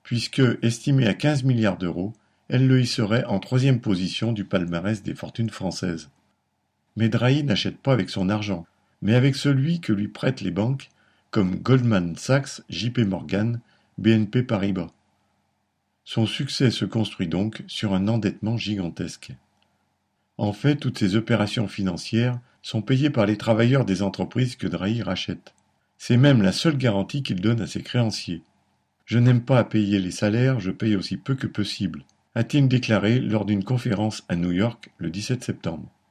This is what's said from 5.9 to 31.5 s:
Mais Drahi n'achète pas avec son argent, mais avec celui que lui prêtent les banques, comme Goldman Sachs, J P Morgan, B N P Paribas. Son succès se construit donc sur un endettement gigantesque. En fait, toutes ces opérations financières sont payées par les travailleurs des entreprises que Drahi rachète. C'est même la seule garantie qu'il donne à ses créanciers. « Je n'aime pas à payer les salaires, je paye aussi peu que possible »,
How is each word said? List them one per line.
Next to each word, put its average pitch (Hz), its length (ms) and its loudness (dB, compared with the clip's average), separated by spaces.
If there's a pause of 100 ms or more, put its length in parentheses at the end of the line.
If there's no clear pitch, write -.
Mais 113 140 2
Drahi 127 340 2
n'achète 104 340 -2
pas - 160 2
avec - 160 2
son 95 200 -2
argent, 104 360 -2 (380)
mais 104 100 4
avec 131 220 4
celui 143 440 0
que 113 140 -2
lui 104 140 0
prêtent 127 340 -4
les 95 80 -4
banques, 113 400 -2 (400)
comme 92 280 0
Goldman 101 580 2
Sachs, - 540 -2
J 95 200 -6
P 120 160 0
Morgan, 95 560 -2 (380)
B 98 80 0
N 110 200 6
P 123 140 0
Paribas. 98 480 -2 (1160)
Son 113 200 0
succès 135 460 0
se - 140 -4
construit 101 420 -4
donc 98 400 -4
sur 98 260 -4
un 95 140 0
endettement 110 500 -2
gigantesque. 90 760 -6 (1040)
En 104 140 -2
fait, 143 240 2
toutes 135 200 -6
ces 98 180 2
opérations 107 520 0
financières 110 720 -2 (220)
sont 113 200 -4
payées 135 280 2
par 123 160 2
les 104 120 2
travailleurs 117 480 2
des 95 160 0
entreprises 113 540 -2
que 95 120 -6
Drahi 101 360 -4
rachète. - 500 -8 (440)
C'est 120 200 2
même 131 240 8
la 95 120 4
seule 156 240 0
garantie 120 460 0
qu'il 101 180 -4
donne 113 200 2
à 87 60 -4
ses - 160 -8
créanciers. « 107 580 -4 (640)
Je 117 140 0
n'aime 120 220 6
pas 123 180 4
à 104 60 4
payer 101 340 2
les 90 120 -2
salaires, 120 480 0
je 92 120 -4
paye 110 240 0
aussi 92 220 -4
peu 135 180 -4
que 113 120 -4
possible », - 580 -6 (300)